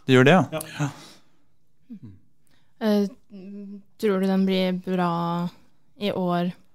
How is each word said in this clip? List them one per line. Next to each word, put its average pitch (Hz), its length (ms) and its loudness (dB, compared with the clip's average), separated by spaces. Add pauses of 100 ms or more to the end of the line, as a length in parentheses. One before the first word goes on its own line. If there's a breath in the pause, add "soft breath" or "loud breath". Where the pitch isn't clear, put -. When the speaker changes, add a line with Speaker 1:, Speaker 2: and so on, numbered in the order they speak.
Speaker 1:
det 131 100 4
gjør 127 100 8
det, 139 60 8
ja. 175 200 6
Speaker 2:
Ja. 156 100 -8 (180)
Speaker 1:
Ja. 147 100 -2 (1040 loud breath)
Speaker 3:
Mm. 123 200 -18 (680)
Speaker 4:
Eh, 208 260 2 (920)
tror 196 220 0
du 190 80 0
den 190 180 2
blir 185 280 0
bra 175 760 -4 (480 soft breath)
i 208 140 -4
år 175 400 -2 (240)